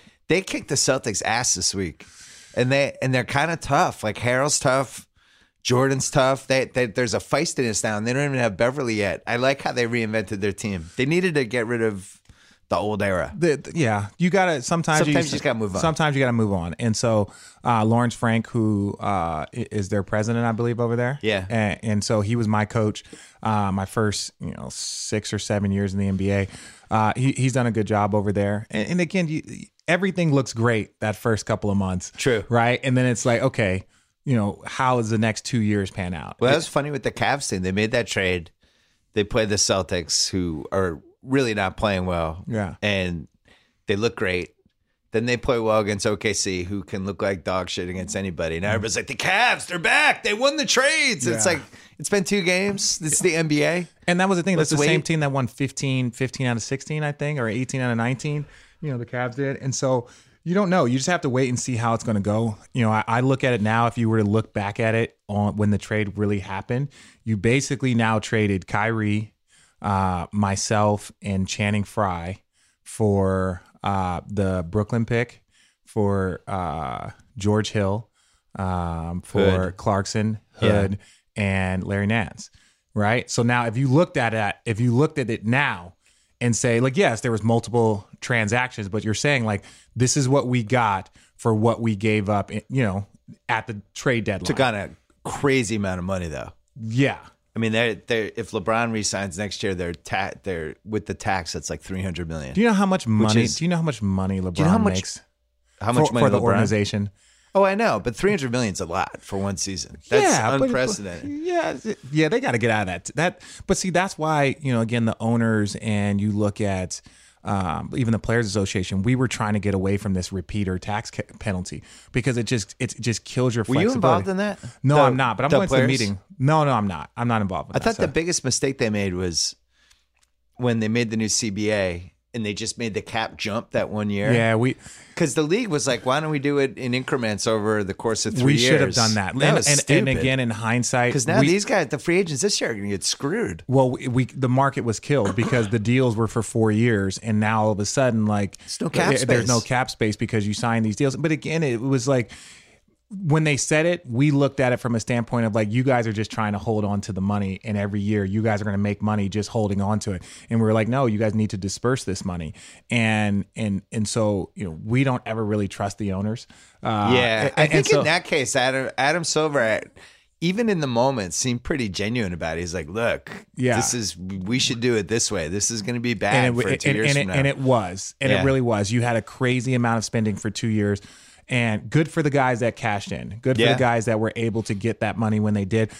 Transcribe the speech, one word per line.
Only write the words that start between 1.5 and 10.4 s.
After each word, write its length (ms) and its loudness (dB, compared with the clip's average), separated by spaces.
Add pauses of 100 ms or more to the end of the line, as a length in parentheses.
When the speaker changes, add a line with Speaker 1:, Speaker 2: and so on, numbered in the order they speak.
Speaker 1:
this 180 -2
week, 320 -6 (500)
and 160 2
they, 300 0
and 120 0
they're 100 2
kinda 340 -2
tough. 460 0
Like, 140 -2
Harrell's 420 0
tough, 480 0 (560)
Jordan's 460 2
tough. 380 2
They, 180 2
they, 220 0
there's 260 -2
a 60 2
feistiness 640 -2
now, 140 0
and 100 -4
they 60 0
don't 120 0
even 140 -2
have 180 0
Beverly 380 0
yet. 320 0
I 80 -2
like 260 2
how 100 -2
they 140 0
reinvented 540 -2
their 140 0